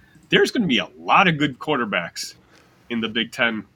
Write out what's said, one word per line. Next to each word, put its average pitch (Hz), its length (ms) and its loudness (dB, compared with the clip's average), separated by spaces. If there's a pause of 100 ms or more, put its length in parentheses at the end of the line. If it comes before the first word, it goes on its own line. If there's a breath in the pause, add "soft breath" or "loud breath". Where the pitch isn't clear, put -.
(280 soft breath)
There's - 220 4
gonna 220 160 -2
be 127 120 2
a 90 100 -4 (100)
lot 123 300 4
of 160 100 0
good 143 220 -2
quarterbacks 107 760 -4 (540 soft breath)
in 117 120 -4
the 110 80 -4
Big 113 220 -4
Ten, 113 340 -2 (120)